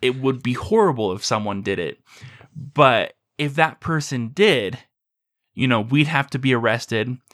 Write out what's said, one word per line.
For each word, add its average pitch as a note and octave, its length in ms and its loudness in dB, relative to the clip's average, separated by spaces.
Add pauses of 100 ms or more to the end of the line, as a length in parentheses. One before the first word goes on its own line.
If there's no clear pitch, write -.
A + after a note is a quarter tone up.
it B2+ 180 2
would C3 220 0
be B2+ 120 -2
horrible C#3+ 580 0
if G2 120 -8
someone G#2 380 -2
did F#2+ 160 -2
it. D#2+ 200 -6 (560)
But C3 600 2 (240)
if C#3+ 160 -4
that D#3+ 260 0
person C#3+ 480 -4
did, C3+ 500 0 (760)
you C3 140 0
know, A#2+ 120 4
we'd C#3 280 2
have C#3+ 220 -2
to C#3 80 -6
be C3 140 2
arrested, A#2 640 0 (180)